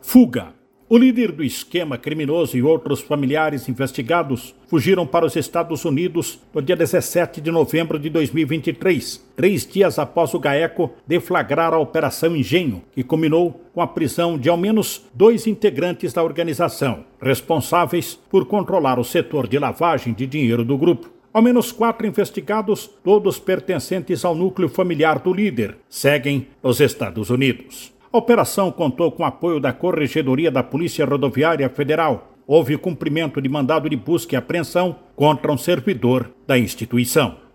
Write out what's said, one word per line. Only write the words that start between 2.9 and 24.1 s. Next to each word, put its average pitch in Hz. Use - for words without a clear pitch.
familiares 147
investigados 135
fugiram 170
para 165
os 147
Estados 165
Unidos 160
no 156
dia 143
dezessete 165
de 151
novembro 160
de 151
dois 151
mil 156
e -
vinte 143
e 165
três, -
três 185
dias 190
após 160
o 175
gaeco 151
deflagrar 165
a 165
Operação 160
Engenho, 127
que 131
culminou 160
com -
a 170
prisão 165
de 131
ao 170
menos 208
dois 214
integrantes 180
da 170
organização, 160
responsáveis 160
por 190
controlar 170
o 120
setor 143
de 120
lavagem 143
de 117
dinheiro 120
do 139
grupo. 160
Ao 220
menos 240
quatro 226
investigados, 202
todos 196
pertencentes 185